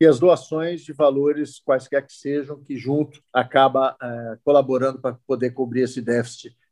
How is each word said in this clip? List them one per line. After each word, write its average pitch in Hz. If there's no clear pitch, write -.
E 160
as 143
doações 160
de 156
valores, 143
quaisquer 135
que -
sejam, 143
que 143
junto 143
acaba, 131
é, 117
colaborando 131
pra 123
poder 127
cobrir 123
esse 123
déficit 117